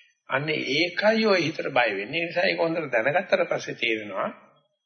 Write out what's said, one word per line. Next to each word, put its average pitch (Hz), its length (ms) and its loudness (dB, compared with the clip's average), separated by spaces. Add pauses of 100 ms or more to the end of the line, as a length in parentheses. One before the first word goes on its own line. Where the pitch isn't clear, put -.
(300)
අන්න 139 180 0
ඒකයි 170 760 2
ඔය 196 160 4
හිතට 160 280 -2
බය 123 220 2
වෙන්නේ. 107 300 -4
ඒ 170 60 -2
නිසා 175 180 -2
ඒක 175 140 2
හොඳට 165 320 0
දැනගත්තට 160 540 2
පස්සේ 147 320 -4
තේරෙනවා 107 520 -2 (580)